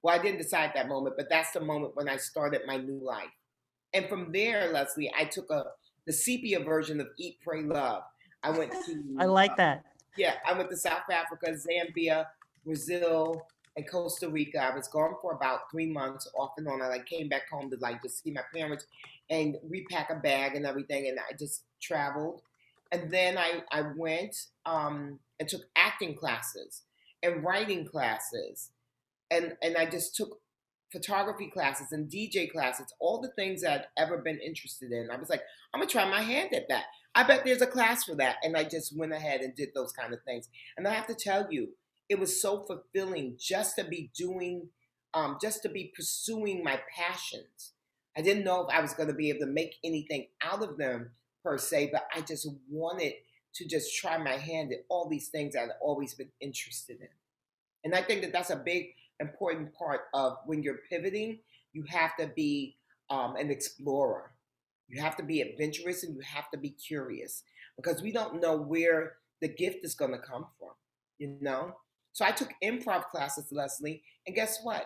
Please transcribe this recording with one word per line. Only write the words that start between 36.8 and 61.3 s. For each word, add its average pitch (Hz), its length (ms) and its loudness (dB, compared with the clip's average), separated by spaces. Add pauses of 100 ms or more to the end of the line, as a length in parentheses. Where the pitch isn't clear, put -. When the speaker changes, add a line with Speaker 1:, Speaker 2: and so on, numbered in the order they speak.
Speaker 1:
I 247 100 10
bet 262 220 8
there's 254 160 6
a 247 60 8
class 240 380 4
for 160 100 -4
that." 127 280 4
And 160 140 2
I 156 60 4
just 156 340 -4
went 156 160 -2
ahead 151 280 0
and 131 140 -6
did 139 200 -4
those 127 160 -2
kind 120 220 -6
of 117 100 -10
things. 120 260 -6 (280)
And 185 100 -2
I 214 60 2
have 220 140 0
to 233 60 -4
tell 202 380 0
you, 123 180 -2 (400)
it 202 100 4
was 185 220 2
so 202 220 0
fulfilling 175 720 -4
just 196 380 0
to - 80 -2
be 160 320 -6
doing, 180 540 -4 (440)
um, 143 260 0
just 208 220 -2
to 202 80 -2
be 185 260 -6
pursuing 202 680 -2
my 135 180 2 (160)
passions. - 760 -6 (440)
I 160 60 -2
didn't 202 200 4
know 185 180 4
if - 120 0
I 160 80 8
was 147 140 -2
gonna 151 180 2
be 151 160 2
able 147 120 0
to 139 40 2
make 160 380 0
anything 151 440 -4 (140)
out 190 220 0
of 190 140 -6
them 120 340 -2 (320)
per 143 160 0
se, 147 320 2
but - 240 0
I 165 60 -2
just 156 260 -6 (200)
wanted 160 460 -2 (400)
to 175 140 -10
just 151 280 -2
try 165 220 0
my 139 200 0
hand 151 340 -4
at - 180 -6
all 175 180 2
these 151 220 -2
things 143 260 -4
I'd 120 140 0 (120)
always 139 340 0
been 135 240 -12
interested - 600 -10
in. - 80 -18 (720)
And 165 120 2
I 185 60 6
think 196 200 2
that 180 100 -4
that's 180 200 0
a 156 40 2
big, 175 380 -2 (260)
important 156 540 -4
part 147 280 -2 (120)
of 131 320 4
when 151 180 -2
you're 135 260 -2
pivoting, 208 500 -2 (340)